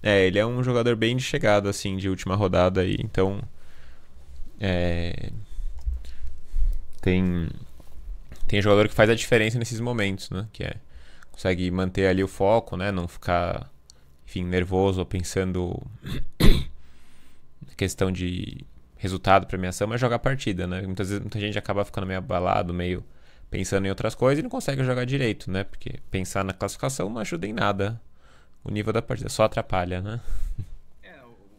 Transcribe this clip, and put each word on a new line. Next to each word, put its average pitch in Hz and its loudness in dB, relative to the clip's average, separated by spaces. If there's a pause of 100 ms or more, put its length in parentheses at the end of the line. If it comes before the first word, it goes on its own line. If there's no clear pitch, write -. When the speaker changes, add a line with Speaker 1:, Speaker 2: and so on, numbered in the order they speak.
Speaker 1:
É, 101 6
ele 92 2
é 107 4
um 123 -2
jogador 120 2
bem 113 2
de 131 -2
chegada, 104 2
assim, 98 -4
de 95 -2
última 92 -2
rodada 92 4
aí, 98 0
então, 101 0 (1160)
é, 87 0 (1700)
tem, 90 4 (1000)
tem 104 6
jogador 101 8
que - -2
faz 110 8
a 117 6
diferença 113 2
nesses 113 -4
momentos, 110 -2
né? 101 -6
Que - -10
é, - -6 (540)
consegue 90 0
manter 92 2
ali 92 4
o 95 0
foco, 104 2
né? 101 -2
Não 87 -2
ficar, - -2 (540)
enfim, 90 -6
nervoso 92 2
ou 90 -2
pensando 92 -4 (220)
<clears throat> - -2 (1300)
na - -20
questão 95 0
de 90 -6 (320)
resultado, 95 4
premiação, 92 -2
mas 120 -2
jogar 120 2
a - -2
partida, 113 -2
né? 90 -4
Muitas 95 -4
vezes, 101 -2
muita 104 -6
gente 104 -2
acaba 101 -2
ficando 95 -6
meio 95 -2
abalado, 90 0
meio 87 -4 (460)
pensando 98 -2
em 98 -2
outras 110 -2
coisas 139 2
e 165 -4
não 254 -6
consegue 139 -4
jogar 127 0
direito, 123 -2
né? 95 -2
Porque - -8 (120)
pensar 98 -2
na 95 -4
classificação 101 -4
não 247 -6
ajuda 170 -6
em 214 -6
nada 104 -2 (640)
o 107 -8
nível 104 -2
da 110 0
partida, - -6
só - 2
atrapalha, 92 0
né? 110 -8 (380)
<laughs> - -6 (360)
Speaker 2:
É, 165 -20
eu, 120 -20 (220)